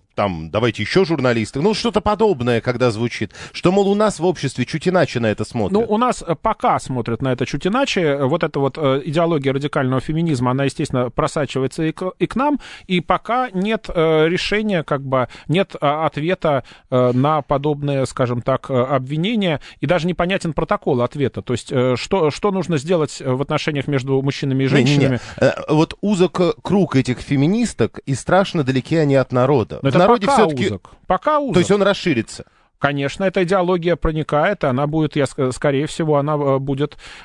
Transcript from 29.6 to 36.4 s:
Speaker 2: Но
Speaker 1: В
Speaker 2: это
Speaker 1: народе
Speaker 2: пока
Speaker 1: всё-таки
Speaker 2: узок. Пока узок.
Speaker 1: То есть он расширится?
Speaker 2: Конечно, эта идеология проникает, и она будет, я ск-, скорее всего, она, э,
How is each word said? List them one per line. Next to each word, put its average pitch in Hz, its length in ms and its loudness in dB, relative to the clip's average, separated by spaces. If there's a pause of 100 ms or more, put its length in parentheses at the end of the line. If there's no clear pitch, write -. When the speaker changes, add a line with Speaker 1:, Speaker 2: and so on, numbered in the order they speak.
Speaker 2:
Но 135 80 2
Speaker 1:
В - 0 -
Speaker 2:
это 175 160 4
Speaker 1:
народе 208 220 4
Speaker 2:
пока 277 100 4
Speaker 1:
всё-таки 151 300 2
Speaker 2:
узок. - 240 -8 (160)
Пока 294 320 0
узок. 269 160 -2
Speaker 1:
То 180 60 4
есть 185 100 2
он 202 100 4
расширится? 175 640 -2 (320)
Speaker 2:
Конечно, 139 460 -2
эта 190 200 0
идеология 175 520 0
проникает, 160 680 0
и 151 40 2
она 131 180 0
будет, 156 300 0
я 143 100 2
ск-, 127 260 -2
скорее 143 360 0
всего, 151 300 0
она, 147 180 0
э, 139 240 2